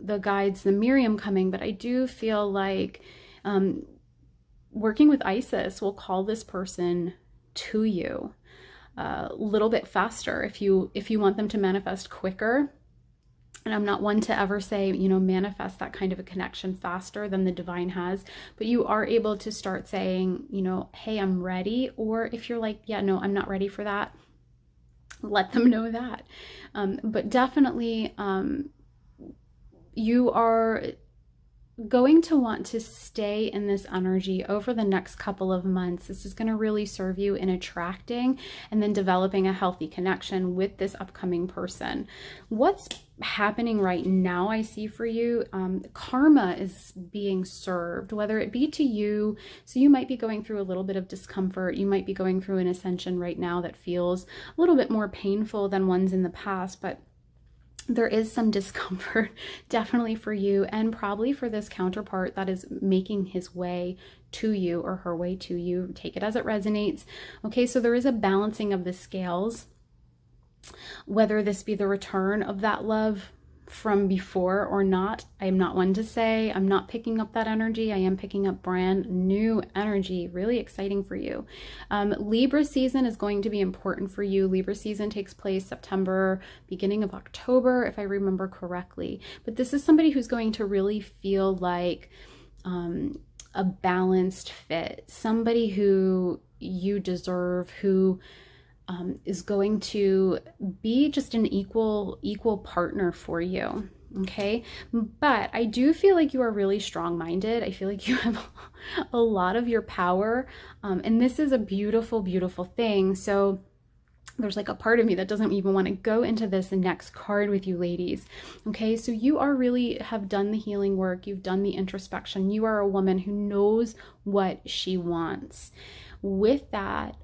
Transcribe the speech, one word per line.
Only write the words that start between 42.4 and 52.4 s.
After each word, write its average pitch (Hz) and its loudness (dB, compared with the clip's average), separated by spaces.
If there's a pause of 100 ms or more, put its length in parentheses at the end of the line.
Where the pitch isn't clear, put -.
What's 285 0 (340)
happening 214 0
right 185 0
now 180 2
I 220 0
see 214 -8
for 226 -6
you, 233 0
um, 185 -2 (120)
karma 254 6
is - -8
being 185 -4
served, 180 -6
whether 214 0
it 208 -2
be 269 2
to 311 -2
you. 208 0 (280)
So - -4
you 285 10
might 262 6
be 254 -2
going 220 -4
through 214 -6
a 196 -2
little 185 -2
bit 190 -2
of 185 -4
discomfort. 185 -2
You 196 0
might 196 2
be 190 -4
going 190 0